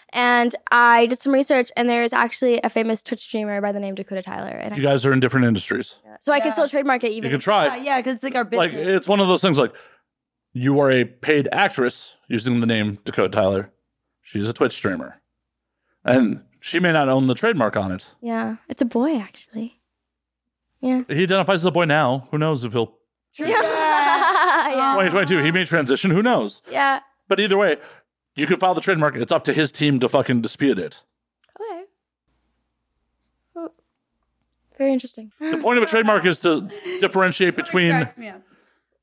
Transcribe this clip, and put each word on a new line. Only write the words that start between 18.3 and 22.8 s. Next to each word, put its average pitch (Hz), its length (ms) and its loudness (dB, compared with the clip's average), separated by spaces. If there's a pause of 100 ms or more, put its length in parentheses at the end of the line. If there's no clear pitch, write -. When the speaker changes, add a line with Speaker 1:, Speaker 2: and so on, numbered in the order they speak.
Speaker 1:
it's 240 140 -4
a - 20 0
boy, 247 340 -2
actually. 220 640 -14 (1000)
Yeah. 254 280 -2
Speaker 2:
He 147 140 0
identifies 190 380 2
as 160 40 -2
a 185 60 2
boy 170 160 2
now. 139 440 2
Who 151 80 -4
knows 151 260 -2
if 113 80 -6
he'll 113 220 -2 (400)